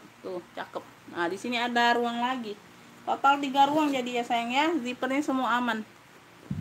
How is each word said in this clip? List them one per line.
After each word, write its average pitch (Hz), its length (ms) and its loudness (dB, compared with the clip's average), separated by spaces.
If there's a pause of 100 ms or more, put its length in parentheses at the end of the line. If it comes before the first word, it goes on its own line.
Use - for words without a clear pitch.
(200)
Tuh, 185 320 -10
cakep. - 320 -10 (320)
Nah, 175 160 -2
di 196 80 -8
sini 240 160 -4
ada 240 400 4
ruang 240 240 -2
lagi. 240 320 -4 (560)
Total 277 320 4
tiga 277 240 4
ruang 302 240 4
jadi 247 320 -2
ya, 240 80 0
sayang 233 240 0
ya. 277 140 2 (100)
Zippernya 254 480 -2
semua 262 320 0
aman. 240 240 0 (800)